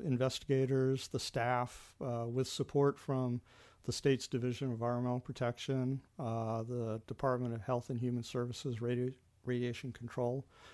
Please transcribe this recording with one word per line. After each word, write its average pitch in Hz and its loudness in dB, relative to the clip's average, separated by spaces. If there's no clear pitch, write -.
investigators, 131 2
the 127 -4
staff, 123 0
uh, 117 -2
with 127 0
support 139 2
from 127 0
the 123 0
state's 135 2
Division 123 -2
of 123 -2
Environmental 120 0
Protection, 127 -2
uh, 113 0
the 113 -2
Department 123 0
of 110 -6
Health 120 -2
and 120 -2
Human 123 0
Services 123 -4
Radi-, 123 0
Radiation 123 -2
Control 123 -2